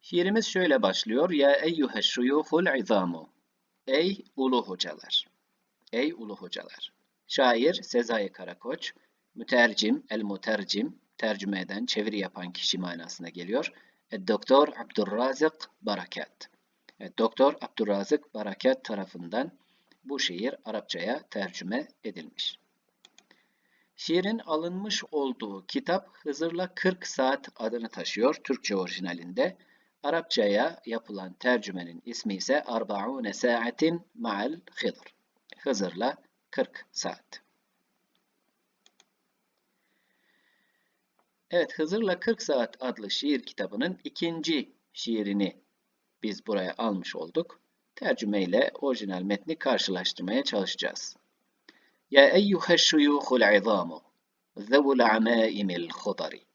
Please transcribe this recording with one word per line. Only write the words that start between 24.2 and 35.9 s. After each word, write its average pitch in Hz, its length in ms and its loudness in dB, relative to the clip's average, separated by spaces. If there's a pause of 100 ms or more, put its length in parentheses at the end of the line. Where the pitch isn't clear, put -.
alınmış 175 720 -4
olduğu 117 540 -4
kitap 170 440 -2 (140)
Hızır'la 165 520 -4
kırk 185 320 -2
Saat 135 480 -2
adını 113 340 -6
taşıyor 107 540 -2
Türkçe 120 320 -4
orijinalinde. 90 840 -4 (460)
Arapçaya 131 840 0
yapılan 101 480 -8
tercümenin 95 720 -2
ismi 113 300 -6
ise 131 280 0
Arbaune 110 680 -4
Saatin 120 680 0 (140)
Ma'al 117 440 -4 (160)
Hızır. - 400 -8 (420)
Hızır'la 104 600 -2 (340)